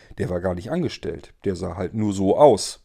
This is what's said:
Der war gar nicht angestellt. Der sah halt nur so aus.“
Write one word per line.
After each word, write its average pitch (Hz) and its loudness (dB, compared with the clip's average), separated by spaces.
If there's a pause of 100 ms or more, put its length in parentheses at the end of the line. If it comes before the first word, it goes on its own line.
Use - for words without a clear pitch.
(160)
Der - -4
war 87 -4
gar 90 -2
nicht 90 -8
angestellt. - -6 (100)
Der 95 -2
sah 90 -8
halt 95 -6
nur 107 -2
so 95 2
aus.“ 131 4